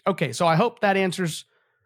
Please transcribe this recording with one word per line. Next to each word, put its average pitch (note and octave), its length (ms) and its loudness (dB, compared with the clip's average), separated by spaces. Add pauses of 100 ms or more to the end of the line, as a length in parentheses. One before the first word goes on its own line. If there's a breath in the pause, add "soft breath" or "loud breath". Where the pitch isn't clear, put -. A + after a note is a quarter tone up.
Okay, D#3+ 260 -2
so E3+ 140 -2
I D#3+ 100 4
hope A3+ 240 0
that G3 160 2
answers F#3 480 -2 (420)